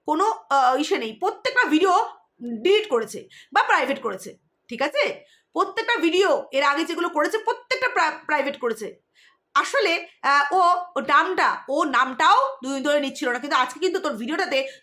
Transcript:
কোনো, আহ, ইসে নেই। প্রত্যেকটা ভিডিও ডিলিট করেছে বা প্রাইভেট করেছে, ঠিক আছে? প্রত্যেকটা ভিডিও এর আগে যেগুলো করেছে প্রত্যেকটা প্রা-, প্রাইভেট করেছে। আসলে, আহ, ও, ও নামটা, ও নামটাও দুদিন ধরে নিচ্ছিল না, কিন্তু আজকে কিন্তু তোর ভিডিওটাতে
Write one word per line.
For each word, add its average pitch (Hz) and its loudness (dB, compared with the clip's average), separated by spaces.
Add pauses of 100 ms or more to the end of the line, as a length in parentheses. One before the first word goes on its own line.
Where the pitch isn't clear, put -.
কোনো, 311 0 (240)
আহ, 262 4
ইসে 311 -2
নেই। 220 -6
প্রত্যেকটা 453 -2
ভিডিও 349 4 (720)
ডিলিট 415 4
করেছে 220 -4 (240)
বা 415 4
প্রাইভেট 285 0
করেছে, - -10 (320)
ঠিক 240 -6
আছে? 311 0 (500)
প্রত্যেকটা 440 -2
ভিডিও 339 2
এর 269 0
আগে 285 2
যেগুলো 339 -2
করেছে 392 0
প্রত্যেকটা 494 -4
প্রা-, 311 -2
প্রাইভেট 277 -2
করেছে। 220 -6 (640)
আসলে, 349 0 (140)
আহ, 285 2
ও, 370 4 (340)
ও - -4
নামটা, 302 2 (120)
ও 294 0
নামটাও 277 2 (240)
দুদিন 269 -4
ধরে 294 2
নিচ্ছিল 269 -4
না, 240 -4
কিন্তু 285 -2
আজকে 254 -2
কিন্তু 359 0
তোর 302 -4
ভিডিওটাতে 269 -2 (160)